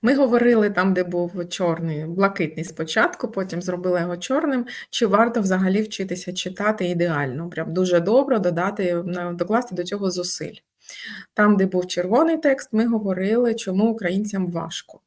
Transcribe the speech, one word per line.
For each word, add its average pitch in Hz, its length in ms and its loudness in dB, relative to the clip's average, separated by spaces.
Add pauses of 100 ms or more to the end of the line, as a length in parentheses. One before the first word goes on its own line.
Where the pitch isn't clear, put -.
Ми 262 100 4
говорили 240 540 6
там, 190 240 2
де 180 100 2
був 175 460 -4
чорний, 165 560 -2
блакитний 170 600 -2
спочатку, 220 640 -2
потім 185 340 -6
зробили 180 380 -2
його 175 180 -2
чорним. 269 480 -2 (240)
Чи - 160 0
варто 226 360 4
взагалі 190 400 2
вчитися 190 520 -6
читати 202 520 -2
ідеально? 165 640 -2
Прям 160 240 -6
дуже 180 260 4
добре 240 400 2
додати, 180 540 0
на-, 175 400 -4
докласти 196 420 -2
до 175 80 -4
цього 196 280 -4
зусиль. 175 440 -6 (800)
Там, 208 240 6
де 190 80 4
був 185 220 -2
червоний 247 500 2
текст, 277 340 0
ми 220 140 2
говорили, 214 680 0
чому 202 360 0
українцям 190 600 -2
важко. 165 560 -8